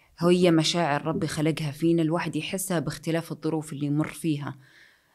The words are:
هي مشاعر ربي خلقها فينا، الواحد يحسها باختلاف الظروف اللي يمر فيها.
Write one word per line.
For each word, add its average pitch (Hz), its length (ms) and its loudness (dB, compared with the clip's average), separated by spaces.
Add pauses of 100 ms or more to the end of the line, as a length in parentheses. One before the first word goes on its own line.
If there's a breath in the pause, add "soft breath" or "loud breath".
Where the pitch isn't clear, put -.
(200 loud breath)
هي 175 320 6
مشاعر 156 540 2
ربي 160 220 -2
خلقها 156 440 -2
فينا، 165 300 2
الواحد 165 340 0
يحسها 175 440 -4
باختلاف 160 520 -4
الظروف 156 420 -4
اللي 143 120 -6
يمر 147 220 0
فيها. 147 520 -4 (560 soft breath)